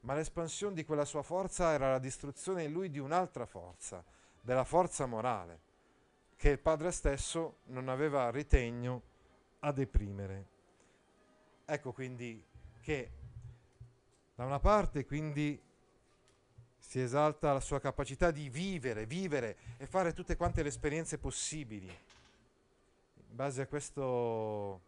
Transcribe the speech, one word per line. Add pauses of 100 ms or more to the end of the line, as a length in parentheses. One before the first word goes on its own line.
Ma
l'espansione
di
quella
sua
forza
era
la
distruzione
in
lui
di
un'altra
forza, (380)
della
forza
morale, (760)
che
il
padre
stesso
non
aveva
ritegno (580)
a
deprimere. (1080)
Ecco
quindi (380)
che (1200)
da
una
parte
quindi (1300)
si
esalta
la
sua
capacità
di
vivere,
vivere (180)
e
fare
tutte
quante
le
esperienze
possibili.
In
base
a
questo